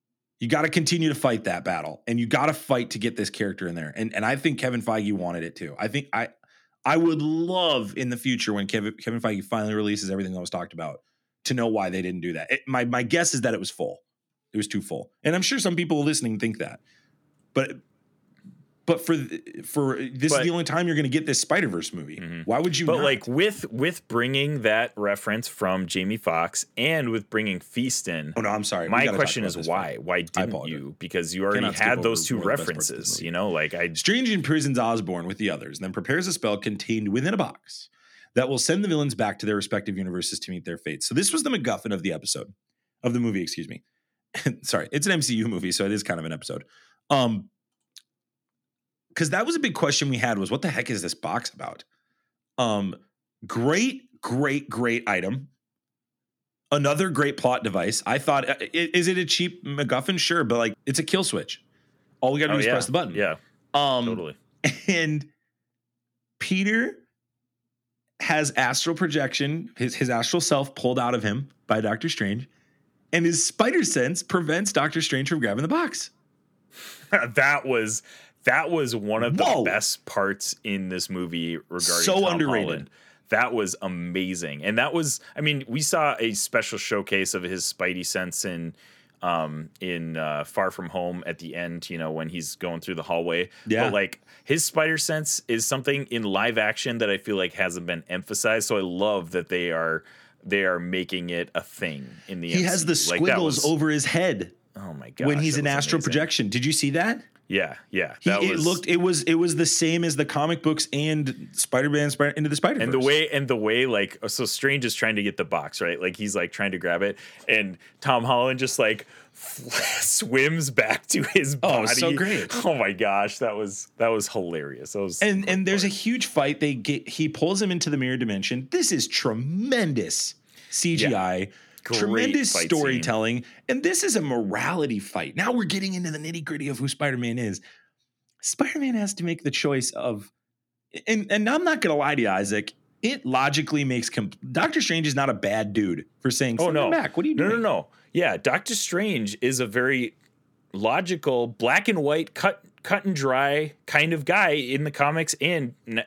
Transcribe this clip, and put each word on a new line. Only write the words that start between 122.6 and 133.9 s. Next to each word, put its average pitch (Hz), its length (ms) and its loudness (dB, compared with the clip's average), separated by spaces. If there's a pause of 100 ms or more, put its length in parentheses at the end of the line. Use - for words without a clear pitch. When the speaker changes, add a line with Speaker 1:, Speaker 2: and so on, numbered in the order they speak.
Speaker 2:
Oh 175 80 4
my 104 200 2
gosh, 101 440 2
that 113 180 0
was, 104 420 -6
that 117 100 2
was 110 200 2
hilarious. 78 640 -6
That 101 80 -2
was 92 200 -2
Speaker 1:
And, 196 220 2
Speaker 2:
great 185 100 0
Speaker 1:
and 185 140 0
there's 190 160 2
a 202 40 2
Speaker 2:
part. 196 120 -4
Speaker 1:
huge 240 260 -2
fight. 143 340 0
They 147 140 2
get, 135 340 -4
he 156 220 -2
pulls 190 320 0
him 208 100 2
into 160 200 -2
the 147 60 0
mirror 127 200 0
dimension. 120 540 -2
This 339 200 2
is 147 160 0
tremendous 151 1300 -2 (380)
C 170 240 0
G 117 180 2
I. 92 240 0
Speaker 2:
Yeah. 95 80 -2 (380)
Great 117 160 -2
Speaker 1:
Tremendous 254 520 2
Speaker 2:
fight 180 100 2
scene. 165 80 0
Speaker 1:
storytelling. 120 760 2 (240)
And 269 140 0
this 359 200 2